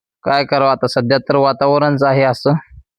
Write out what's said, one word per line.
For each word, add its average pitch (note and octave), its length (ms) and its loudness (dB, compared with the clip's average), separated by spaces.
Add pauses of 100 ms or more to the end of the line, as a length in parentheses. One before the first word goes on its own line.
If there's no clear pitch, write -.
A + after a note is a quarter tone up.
(240)
काय C#3 220 -2
करावं C3+ 260 0
आता, B2+ 180 -2
सध्या C3 280 -2
तर C#3 180 -2
वातावरणच C#3 680 0
आहे C3+ 200 2
असं C3+ 300 0 (460)